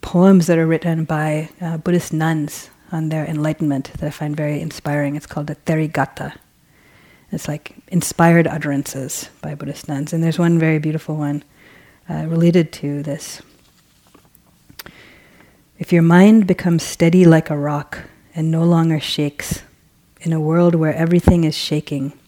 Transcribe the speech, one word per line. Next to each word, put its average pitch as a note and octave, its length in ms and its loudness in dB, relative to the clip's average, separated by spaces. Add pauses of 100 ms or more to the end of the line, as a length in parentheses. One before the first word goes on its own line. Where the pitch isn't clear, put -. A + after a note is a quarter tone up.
poems F#3 460 4
that E3+ 100 4
are E3 80 2
written D#3+ 380 0
by, D#3 460 -4 (120)
uh, E3 160 -6
Buddhist F3 360 -2
nuns D#3 560 -4 (220)
on D#3+ 180 -4
their D#3 160 -4
enlightenment D3+ 680 -4
that - 100 -10
I D#3 60 -4
find D3 260 -8
very D3+ 240 -4
inspiring. D3 560 -4
It's D3+ 120 -12
called D3 200 -8
the D3+ 80 -10
Therigatha. D#3 800 -4 (960)
It's, F3 160 -8
like, - 280 -10 (140)
inspired E3+ 580 2
utterances C#3+ 840 -6 (120)
by D3 140 -10
Buddhist C#3+ 320 -14
nuns. D3 260 -6
And E3 100 0
there's E3 160 0
one E3+ 180 4
very D#3+ 220 2
beautiful D#3 360 -6
one, D3 280 -4 (680)
uh, D#3 180 -6
related E3 460 2
to C#3+ 300 -6
this. - 380 -10 (2250)
"If - 140 -6
your F3 120 4
mind F#3+ 440 6
becomes F3 360 0
steady F3 420 4
like D#3+ 240 6
a D3+ 80 -4
rock D3 460 -6 (300)
and D#3+ 160 -2
no D#3+ 140 0
longer E3 360 4
shakes, - 640 -6 (600)
in E3 120 -2
a D#3+ 60 -2
world E3 340 2
where D#3+ 220 2
everything E3+ 480 4
is D#3 120 -2
shaking C#3+ 580 -6 (140)